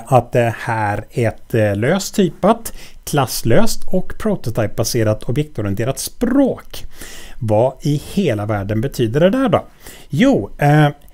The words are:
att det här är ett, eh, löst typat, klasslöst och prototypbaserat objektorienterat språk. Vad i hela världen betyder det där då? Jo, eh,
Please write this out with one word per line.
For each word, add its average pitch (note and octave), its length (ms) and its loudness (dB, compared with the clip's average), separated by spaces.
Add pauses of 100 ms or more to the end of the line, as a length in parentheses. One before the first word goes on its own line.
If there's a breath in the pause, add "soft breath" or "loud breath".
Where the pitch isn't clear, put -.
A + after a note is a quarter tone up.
att A#2+ 260 2
det A#2 260 0
här A2 520 -4
är A#2 180 -2
ett, - 260 -6
eh, G#2+ 220 2
löst D3+ 380 -2
typat, G3 580 0 (320 loud breath)
klasslöst C#3+ 880 4
och F#3 260 0
prototypbaserat A2 1040 -2
objektorienterat A2+ 760 -4
språk. - 840 -2 (540 loud breath)
Vad A2+ 340 2 (100)
i D3 200 -2 (120)
hela A2+ 320 -2
världen G#2+ 340 -2
betyder B2+ 400 -2
det F#3 100 6
där C4 180 0
då? C#3 160 0 (440 loud breath)
Jo, E3+ 500 2
eh, D3 300 4 (260 soft breath)